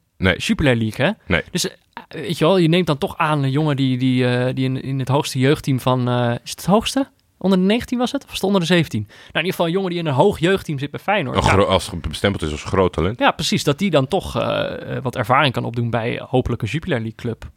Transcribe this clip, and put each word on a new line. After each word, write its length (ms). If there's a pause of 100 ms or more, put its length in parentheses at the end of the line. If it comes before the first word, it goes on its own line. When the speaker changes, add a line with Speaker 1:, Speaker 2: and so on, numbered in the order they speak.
(180)
Speaker 1:
Nee. 180
Speaker 2:
Jupiler 400
League, 300
hè? 60 (140)
Speaker 1:
Nee. 240
Speaker 2:
Dus, 180
eh, 60 (340)
weet 300
je 60
wel, 140
je 100
neemt 180
dan 120
toch 200
aan 240
een 80
jongen 260
die, 220
die, 300
eh, 260
die 100
in, 180
in 160
het 100
hoogste 300
jeugdteam 420
van, 280
eh, 220 (140)
is 60
het 100
het 60
hoogste? 420 (300)
Onder 200
de 60
negentien 340
was 140
het? 100
Of 40
was 100
het 100
onder 140
de 60
zeventien? 420
Nou, 180
in 80
ieder 160
geval 160
een 60
jongen 180
die 80
in 80
een 80
hoog 240
jeugdteam 400
zit 120
bij 100
Feyenoord. 360
Speaker 1:
Een 60
Speaker 2:
Ja. 60
Speaker 1:
gro-, 160
als 260 (180)
bestempeld 340
is 80
als 140
groot 280
talent. 260
Speaker 2:
Ja, 120
precies. 340
Dat 140
die 120
dan 180
toch, 300
eh, 580
eh, 60
wat 140
ervaring 360
kan 120
opdoen 260
bij 380
hopelijk 340
een 60
Jupiler 300
League 180
club. 400